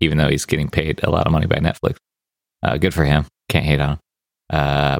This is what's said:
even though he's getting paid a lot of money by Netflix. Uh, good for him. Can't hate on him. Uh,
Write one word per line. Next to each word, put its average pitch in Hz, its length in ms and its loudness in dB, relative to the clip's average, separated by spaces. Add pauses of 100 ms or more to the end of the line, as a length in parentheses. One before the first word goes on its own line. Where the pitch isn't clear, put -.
even 78 180 2
though 76 100 4
he's 71 160 0
getting 73 240 -2
paid 78 340 -4
a - 80 0
lot 85 160 2
of 80 60 2
money 80 140 0
by - 100 0
Netflix. - 400 -2 (680)
Uh, - 140 -2
good 90 180 0
for 82 100 2
him. 71 220 2 (220)
Can't 71 160 0
hate 73 160 2
on 71 120 0
him. 73 60 -6 (520)
Uh, 71 500 0